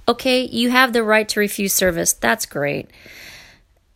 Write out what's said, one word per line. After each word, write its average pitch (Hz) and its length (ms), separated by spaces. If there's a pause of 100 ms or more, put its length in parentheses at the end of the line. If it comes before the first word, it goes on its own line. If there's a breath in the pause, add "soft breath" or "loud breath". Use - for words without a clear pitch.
Okay, 254 340
you 240 280
have 254 240
the 233 100
right 214 260
to - 100
refuse 202 340
service. 170 400
That's 226 320
great. - 460 (1040 loud breath)